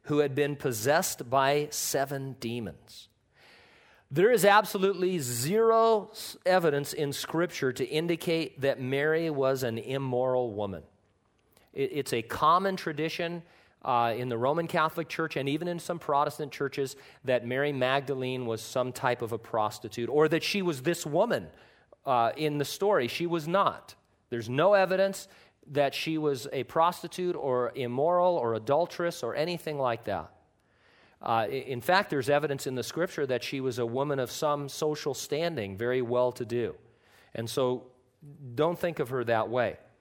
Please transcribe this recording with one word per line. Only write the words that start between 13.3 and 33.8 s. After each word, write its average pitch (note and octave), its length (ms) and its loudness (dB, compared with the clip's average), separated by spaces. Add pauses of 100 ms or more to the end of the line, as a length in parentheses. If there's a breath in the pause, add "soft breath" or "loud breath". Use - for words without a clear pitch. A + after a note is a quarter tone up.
uh, A#2 340 2
in B2 120 -4
the A#2 100 -2
Roman D#3 280 0
Catholic D#3+ 400 0
Church - 280 -6
and C#3 120 -2
even D#3 200 -2
in F3 100 -4
some E3+ 220 -6
Protestant D3 520 0
churches C#3 440 -4 (280 loud breath)
that B2 220 2
Mary C#3 260 0
Magdalene B2+ 760 0
was A2+ 140 -4
some B2+ 300 -2
type B2 300 0
of A2+ 100 -4
a A2+ 80 -4
prostitute A2 720 -4
or D3+ 180 4
that D#3 160 0
she G3 200 -2
was D3+ 180 -2
this E3 240 -2
woman, D3+ 420 0 (600 soft breath)
uh, A#2+ 280 4
in D3 220 0
the C#3+ 80 0
story. F#3+ 420 2
She E3+ 200 -4
was E3 200 -4
not. E3+ 460 0 (360)
There's A#2 200 -4
no D#3+ 240 6
evidence F#3+ 540 4 (400 soft breath)
that C#3 260 2
she D#3+ 240 -2
was C#3 340 0
a C3 120 -2
prostitute F3 720 0
or B2 400 0
immoral E3+ 600 2
or A#2 200 0
adulteress E3+ 640 0
or A#2 140 -4
anything D#3+ 420 -4
like A#2+ 280 -2
that. F2 280 -6 (880 soft breath)
Uh, A2+ 260 0
i-, - 0 -
in C3 340 -6
fact, F#3 280 2
there's C#3+ 220 0
evidence C#3+ 340 0
in C3 80 -4
the B2 100 -2
Scripture D#3+ 440 -4
that B2 160 -2
she C3+ 180 -6
was B2 160 -2
a A#2+ 80 0